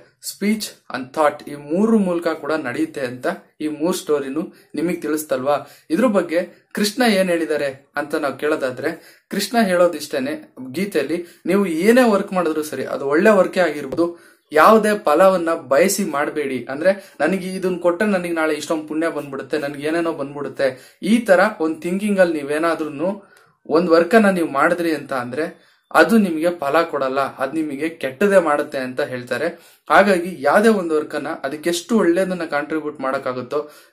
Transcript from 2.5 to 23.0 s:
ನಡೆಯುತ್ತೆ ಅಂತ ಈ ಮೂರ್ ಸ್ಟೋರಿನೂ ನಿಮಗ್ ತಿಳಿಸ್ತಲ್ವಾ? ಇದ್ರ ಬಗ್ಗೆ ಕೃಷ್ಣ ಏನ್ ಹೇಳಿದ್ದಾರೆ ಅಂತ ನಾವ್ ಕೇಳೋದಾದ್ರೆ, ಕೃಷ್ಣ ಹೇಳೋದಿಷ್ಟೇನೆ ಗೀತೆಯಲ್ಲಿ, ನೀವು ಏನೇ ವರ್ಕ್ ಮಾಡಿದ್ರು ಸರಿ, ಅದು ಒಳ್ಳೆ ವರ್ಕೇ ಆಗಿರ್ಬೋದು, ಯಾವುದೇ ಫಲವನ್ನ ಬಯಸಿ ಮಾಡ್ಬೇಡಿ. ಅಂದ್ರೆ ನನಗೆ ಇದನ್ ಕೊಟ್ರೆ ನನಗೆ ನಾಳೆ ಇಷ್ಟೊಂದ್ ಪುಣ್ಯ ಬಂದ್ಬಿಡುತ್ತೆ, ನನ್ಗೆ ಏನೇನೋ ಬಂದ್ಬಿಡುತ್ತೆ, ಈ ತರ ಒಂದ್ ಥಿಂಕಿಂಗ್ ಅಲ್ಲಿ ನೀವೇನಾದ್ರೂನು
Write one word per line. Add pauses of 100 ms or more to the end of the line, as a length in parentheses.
ನಡೆಯುತ್ತೆ
ಅಂತ (340)
ಈ
ಮೂರ್
ಸ್ಟೋರಿನೂ (340)
ನಿಮಗ್
ತಿಳಿಸ್ತಲ್ವಾ? (320)
ಇದ್ರ
ಬಗ್ಗೆ
ಕೃಷ್ಣ
ಏನ್
ಹೇಳಿದ್ದಾರೆ
ಅಂತ
ನಾವ್
ಕೇಳೋದಾದ್ರೆ,
ಕೃಷ್ಣ
ಹೇಳೋದಿಷ್ಟೇನೆ (180)
ಗೀತೆಯಲ್ಲಿ, (200)
ನೀವು
ಏನೇ
ವರ್ಕ್
ಮಾಡಿದ್ರು
ಸರಿ,
ಅದು
ಒಳ್ಳೆ
ವರ್ಕೇ
ಆಗಿರ್ಬೋದು, (340)
ಯಾವುದೇ
ಫಲವನ್ನ
ಬಯಸಿ
ಮಾಡ್ಬೇಡಿ.
ಅಂದ್ರೆ
ನನಗೆ
ಇದನ್
ಕೊಟ್ರೆ
ನನಗೆ
ನಾಳೆ
ಇಷ್ಟೊಂದ್
ಪುಣ್ಯ
ಬಂದ್ಬಿಡುತ್ತೆ,
ನನ್ಗೆ
ಏನೇನೋ
ಬಂದ್ಬಿಡುತ್ತೆ,
ಈ
ತರ (200)
ಒಂದ್
ಥಿಂಕಿಂಗ್
ಅಲ್ಲಿ
ನೀವೇನಾದ್ರೂನು (440)